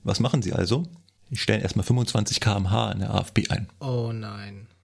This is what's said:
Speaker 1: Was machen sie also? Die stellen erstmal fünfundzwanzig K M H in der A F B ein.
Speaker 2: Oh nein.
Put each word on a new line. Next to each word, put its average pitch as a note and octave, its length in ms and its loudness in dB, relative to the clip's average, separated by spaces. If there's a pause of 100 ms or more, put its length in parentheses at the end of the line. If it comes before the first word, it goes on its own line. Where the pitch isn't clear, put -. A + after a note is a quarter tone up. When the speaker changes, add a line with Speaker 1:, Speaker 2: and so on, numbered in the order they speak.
Speaker 1:
Was G2 160 0
machen B2 220 2
sie F#2+ 100 -2
also? A2 320 0 (460)
Die B2+ 60 -6
stellen - 260 2
erstmal F#2+ 240 0
fünfundzwanzig A#2+ 540 2
K G#2 160 2
M F#2+ 140 0
H A2 220 2
in G2 80 -4
der F#2+ 100 -2
A F#2+ 100 2
F - 120 -8
B - 160 2
ein. - 200 -2 (120)
Speaker 2:
Oh A#2+ 320 -2
nein. G2+ 540 -10 (180)